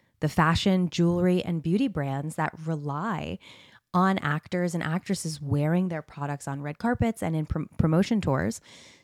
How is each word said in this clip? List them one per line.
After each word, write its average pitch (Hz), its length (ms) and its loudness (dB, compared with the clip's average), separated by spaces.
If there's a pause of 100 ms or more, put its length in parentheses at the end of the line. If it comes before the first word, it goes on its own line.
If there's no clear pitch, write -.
(200)
the 156 80 0
fashion, 170 640 4
jewelry, 175 540 4
and 170 160 -2
beauty 196 280 0
brands 143 480 -4
that 156 180 -2 (100)
rely 147 760 -4 (520)
on 190 260 4
actors 170 560 -2
and 170 100 -2
actresses 160 580 -4
wearing 151 460 2
their 160 140 -6
products 143 440 -8
on 139 160 -6
red 147 160 -8
carpets 226 420 0
and 170 140 -2
in 156 120 0
prom-, - 220 -4 (100)
promotion 180 420 4
tours, 143 400 0 (440)